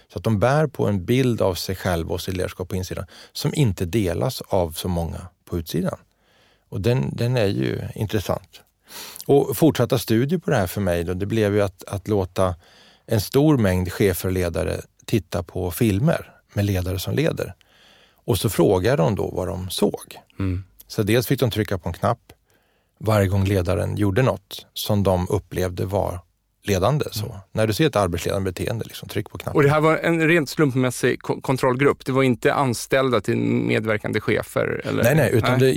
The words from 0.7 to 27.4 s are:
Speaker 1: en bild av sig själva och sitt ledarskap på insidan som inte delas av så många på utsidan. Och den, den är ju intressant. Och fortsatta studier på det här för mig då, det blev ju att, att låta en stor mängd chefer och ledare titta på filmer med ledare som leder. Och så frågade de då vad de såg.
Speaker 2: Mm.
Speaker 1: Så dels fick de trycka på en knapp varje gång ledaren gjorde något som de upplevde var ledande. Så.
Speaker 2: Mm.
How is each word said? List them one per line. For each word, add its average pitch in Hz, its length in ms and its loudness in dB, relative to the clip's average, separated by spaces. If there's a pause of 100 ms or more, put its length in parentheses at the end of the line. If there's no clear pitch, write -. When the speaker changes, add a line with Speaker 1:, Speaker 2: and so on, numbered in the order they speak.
Speaker 1:
en 101 180 -2
bild 120 360 2
av 95 140 2
sig 95 200 -6
själva 87 380 -2
och 90 80 -4
sitt 92 160 -4
ledarskap 90 320 -6
på 101 60 -4
insidan - 300 -6 (280)
som - 220 -2
inte 104 300 2
delas 92 560 -2
av 87 300 0
så - 160 -8
många 85 400 -4 (220)
på 90 100 -6
utsidan. - 380 -4 (720)
Och 101 120 -8
den, 127 340 0
den 123 220 0
är 110 80 4
ju 65 360 -2 (140)
intressant. - 640 -4 (640)
Och 139 320 4
fortsatta 139 420 4
studier 139 400 0
på - 120 -6
det 139 60 2
här 95 100 2
för 104 140 -6
mig 87 220 0
då, 90 100 -4
det 92 120 -4
blev 104 300 2
ju 104 60 4
att, - 220 -4
att - 240 -8
låta 95 480 0 (520)
en 110 140 2
stor 147 360 4
mängd 92 340 2
chefer 98 380 0
och 92 40 -2
ledare 85 480 -2 (240)
titta 90 380 -2
på 90 280 -6
filmer 113 600 0 (220)
med 101 120 0
ledare 92 340 -2
som 104 160 -6
leder. - 400 -2 (680)
Och 104 140 2
så 113 100 0
frågade 117 540 4
de 117 120 2
då 95 160 -4
vad 90 160 -4
de 92 220 -6
såg. - 500 -4 (200)
Speaker 2:
Mm. 95 240 -4 (240)
Speaker 1:
Så - 160 -2
dels 110 240 2
fick 135 120 0
de 120 120 2
trycka 101 260 -2
på 90 120 -8
en 82 40 -6
knapp 113 260 -2 (800)
varje 107 280 2
gång 95 180 2
ledaren 95 520 0
gjorde 101 240 2
något - 520 -2
som 101 300 0
de 92 260 2
upplevde 92 560 -4
var 90 340 -2 (440)
ledande. 104 480 2
Så. 107 140 -6
Speaker 2:
Mm. - 120 -10 (140)